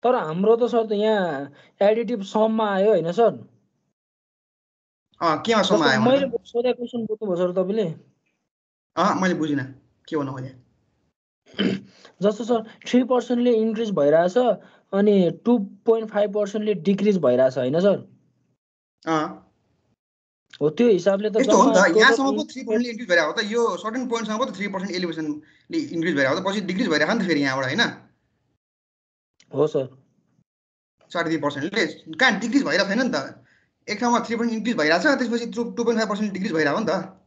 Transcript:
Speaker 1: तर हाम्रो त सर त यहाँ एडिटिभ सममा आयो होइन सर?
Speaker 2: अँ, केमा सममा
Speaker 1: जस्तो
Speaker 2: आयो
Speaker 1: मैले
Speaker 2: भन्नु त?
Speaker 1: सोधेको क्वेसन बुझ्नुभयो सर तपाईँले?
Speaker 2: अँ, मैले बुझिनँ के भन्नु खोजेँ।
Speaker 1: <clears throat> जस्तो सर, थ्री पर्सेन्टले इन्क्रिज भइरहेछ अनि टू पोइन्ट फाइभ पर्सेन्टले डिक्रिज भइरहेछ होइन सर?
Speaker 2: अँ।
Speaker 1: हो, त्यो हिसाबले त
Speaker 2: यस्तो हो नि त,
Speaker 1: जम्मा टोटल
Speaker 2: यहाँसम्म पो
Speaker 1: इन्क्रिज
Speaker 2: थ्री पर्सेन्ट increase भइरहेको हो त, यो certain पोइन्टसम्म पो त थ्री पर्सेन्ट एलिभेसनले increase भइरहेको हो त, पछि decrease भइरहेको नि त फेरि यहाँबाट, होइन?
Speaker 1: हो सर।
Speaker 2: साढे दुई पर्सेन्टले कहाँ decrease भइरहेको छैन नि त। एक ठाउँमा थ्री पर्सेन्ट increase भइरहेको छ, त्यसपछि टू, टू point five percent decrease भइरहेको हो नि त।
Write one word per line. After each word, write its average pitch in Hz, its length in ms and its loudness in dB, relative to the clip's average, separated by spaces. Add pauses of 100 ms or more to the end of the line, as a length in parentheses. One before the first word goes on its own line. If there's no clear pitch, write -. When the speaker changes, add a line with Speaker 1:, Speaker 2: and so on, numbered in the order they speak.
Speaker 1:
तर 247 120 4
हाम्रो 190 420 2
त 233 140 0
सर 226 160 0
त 214 60 -4
यहाँ 185 600 -2 (300)
एडिटिभ 220 400 0
सममा 220 520 0
आयो 196 160 2
होइन 170 220 0
सर? 214 200 4 (1900)
Speaker 2:
अँ, 156 220 0
केमा 220 200 2
सममा 185 240 2
Speaker 1:
जस्तो 139 40 4
Speaker 2:
आयो 131 100 2
Speaker 1:
मैले 269 260 2
Speaker 2:
भन्नु 240 120 -6
त? - 60 -8
Speaker 1:
सोधेको 240 320 -2
क्वेसन 240 300 -8
बुझ्नुभयो 208 300 -4
सर 180 160 -2
तपाईँले? 185 420 -2 (1000)
Speaker 2:
अँ, 175 240 0
मैले 185 140 0
बुझिनँ 147 300 -4 (440)
के 165 80 -6
भन्नु 139 160 -4
खोजेँ। 131 320 -14 (840)
Speaker 1:
<clears throat> - 760 -6
जस्तो 208 220 0
सर, 226 180 0 (240)
थ्री 254 180 2
पर्सेन्टले 247 500 0
इन्क्रिज 220 360 0
भइरहेछ 165 480 4 (540)
अनि 196 520 4
टू 240 140 4
पोइन्ट 220 520 0
फाइभ 208 240 0
पर्सेन्टले 208 400 -2
डिक्रिज 196 440 2
भइरहेछ 131 400 2
होइन 131 220 0
सर? 190 160 4 (1120)
Speaker 2:
अँ। 160 380 -4 (1160)
Speaker 1:
हो, 147 80 2
त्यो 233 180 2
हिसाबले 196 420 2
त 202 100 -2
Speaker 2:
यस्तो - 160 4
हो 285 80 8
नि 277 60 4
त, - 40 2
Speaker 1:
जम्मा 277 140 6
टोटल 190 120 4
Speaker 2:
यहाँसम्म 269 320 4
पो 311 100 -4
Speaker 1:
इन्क्रिज - 100 -12
Speaker 2:
थ्री 254 100 -14
पर्सेन्ट 226 240 -2
increase 233 220 -10
भइरहेको 170 240 2
हो 180 80 -6
त, 226 40 -2
यो 226 320 -2
certain 226 320 -6
पोइन्टसम्म 220 300 -4
पो 254 60 0
त 208 120 -10
थ्री 196 120 -6
पर्सेन्ट 190 260 -8
एलिभेसनले 160 840 -6
increase 160 380 -4
भइरहेको 139 240 0
हो - 0 -
त, 185 60 -6
पछि 196 140 -4
decrease 185 280 -4
भइरहेको 156 260 0
नि 214 100 -2
त 180 40 -4
फेरि 147 140 0
यहाँबाट, 135 240 -2
होइन? 160 160 -2 (1700)
Speaker 1:
हो 139 120 2
सर। 147 200 -2 (1300)
Speaker 2:
साढे 165 180 -4
दुई 160 80 -2
पर्सेन्टले 143 480 -4 (280)
कहाँ 233 260 2
decrease 233 240 0
भइरहेको 175 240 0
छैन 214 140 0
नि 247 120 -2
त। 135 300 -8 (440)
एक 202 120 -6
ठाउँमा 240 200 2
थ्री 233 160 -6
पर्सेन्ट 220 220 -2
increase 220 180 -4
भइरहेको 156 280 2
छ, 277 140 2
त्यसपछि 233 280 -4
टू, 226 180 -6
टू 196 200 -6
point 220 140 0
five 220 100 -2
percent 208 240 -4
decrease 185 200 -6
भइरहेको 156 260 0
हो 160 60 -4
नि - 60 -2
त। 170 240 -4 (120)